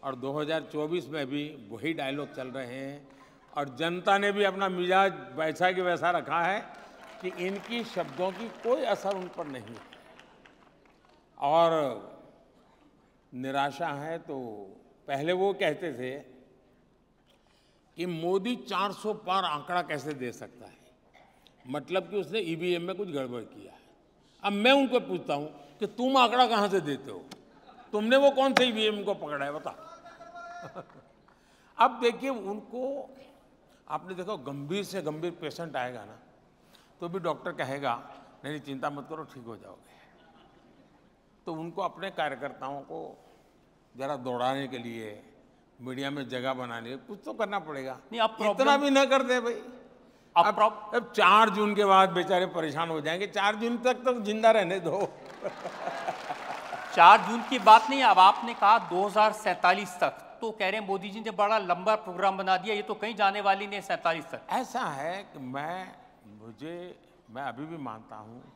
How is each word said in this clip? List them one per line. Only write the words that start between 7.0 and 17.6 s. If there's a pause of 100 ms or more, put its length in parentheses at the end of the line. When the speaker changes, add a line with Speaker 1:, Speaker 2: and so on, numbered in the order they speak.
Speaker 1:
कि
इनकी
शब्दों
की
कोई
असर
उन
पर
नहीं
है। (1500)
और (1500)
निराशा
है
तो (720)
पहले
वो
कहते
थे (1600)